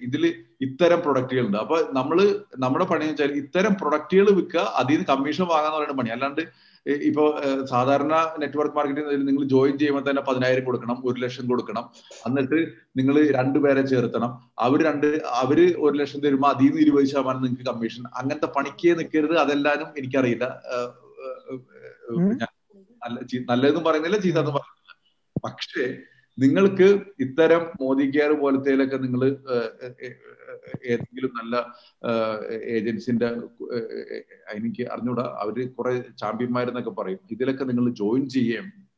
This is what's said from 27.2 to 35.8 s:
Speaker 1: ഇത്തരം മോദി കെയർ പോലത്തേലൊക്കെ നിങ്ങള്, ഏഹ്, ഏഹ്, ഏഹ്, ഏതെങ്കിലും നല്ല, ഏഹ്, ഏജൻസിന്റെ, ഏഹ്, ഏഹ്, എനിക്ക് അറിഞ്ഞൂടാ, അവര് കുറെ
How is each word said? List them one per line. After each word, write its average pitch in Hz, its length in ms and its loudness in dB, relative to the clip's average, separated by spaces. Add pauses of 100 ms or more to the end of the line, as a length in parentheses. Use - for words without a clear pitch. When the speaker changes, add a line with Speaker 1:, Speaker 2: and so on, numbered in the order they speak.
Speaker 1:
ഇത്തരം 160 400 4 (200)
മോദി 135 300 2
കെയർ 147 220 2
പോലത്തേലൊക്കെ 135 640 2
നിങ്ങള്, 127 300 -2
ഏഹ്, 127 440 -2 (120)
ഏഹ്, 127 220 -14
ഏഹ്, 123 840 -18
ഏതെങ്കിലും 123 440 -4 (120)
നല്ല, 117 320 -4 (320)
ഏഹ്, 110 480 -2
ഏജൻസിന്റെ, 113 720 -2
ഏഹ്, 117 760 -8 (100)
ഏഹ്, 107 420 -16
എനിക്ക് 107 360 -6
അറിഞ്ഞൂടാ, 117 480 -6
അവര് 117 300 -6
കുറെ 123 340 -4 (140)